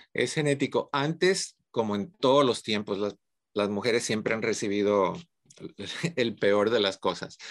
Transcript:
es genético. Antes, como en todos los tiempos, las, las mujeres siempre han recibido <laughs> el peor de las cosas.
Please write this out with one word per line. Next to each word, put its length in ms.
es 200
genético. 600
Antes, 640
como 260
en 180
todos 320
los 180
tiempos, 340
las, 180
las 160
mujeres 340
siempre 300
han 80
recibido 720
<laughs> 560
el 200
peor 340
de 100
las 180
cosas. 400